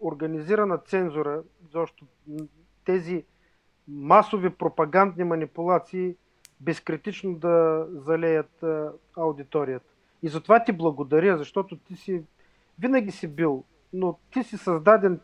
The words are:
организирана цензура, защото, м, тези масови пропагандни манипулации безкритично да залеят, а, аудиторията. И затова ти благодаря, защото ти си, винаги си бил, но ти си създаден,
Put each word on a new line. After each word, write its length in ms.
организирана 760
цензура, 640
защото, 420
м, 100
тези 380
масови 640
пропагандни 720
манипулации 920
безкритично 760
да 560
залеят, 720
а, 280
аудиторията. 680
И 60
затова 340
ти 80
благодаря, 640
защото 400
ти 180
си, 260
винаги 320
си 160
бил, 360
но 240
ти 120
си 140
създаден, 680